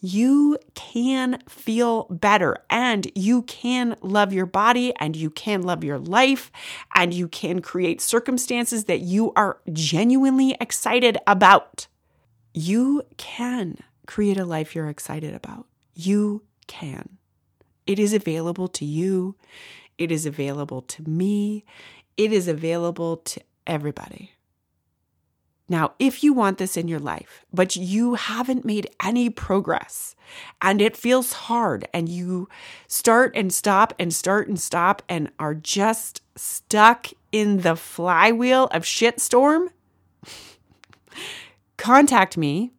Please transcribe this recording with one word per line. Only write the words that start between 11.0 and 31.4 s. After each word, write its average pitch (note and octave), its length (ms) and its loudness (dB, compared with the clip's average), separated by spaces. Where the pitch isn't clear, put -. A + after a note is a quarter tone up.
about. G3 600 6
You A#3+ 480 0
can A#3+ 600 -8
create G3+ 320 0
a F#3+ 60 -4
life D#3 300 -6
you're D#3+ 140 -4
excited D3+ 460 -10
about. - 320 -16
You G#3 480 0
can. - 500 -16
It G3 120 0
is G#3 160 2
available E3+ 540 -4
to - 160 -10
you. F#3 500 -2
It E3+ 160 -4
is D#3 140 -4
available C#3 560 -6
to - 260 -16
me. G#3 560 -2
It G#3+ 160 2
is F#3+ 140 2
available E3 680 -4
to - 240 -12
everybody. - 680 -8
Now, E3 300 0
if C4 260 0
you D4 80 6
want G3+ 240 2
this F#3 200 -4
in E3+ 120 -4
your E3 100 -4
life, - 540 -12
but F#3 240 0
you G#3 380 0
haven't B3 500 -4
made G#3 240 -4
any A#3 260 0
progress - 880 -4
and G3 180 2
it G#3+ 160 2
feels B3+ 360 0
hard G#3+ 600 -2